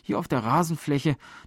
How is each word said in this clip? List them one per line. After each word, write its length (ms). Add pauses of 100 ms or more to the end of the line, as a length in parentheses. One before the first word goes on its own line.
Hier 180
auf 80
der 160
Rasenfläche 720 (320)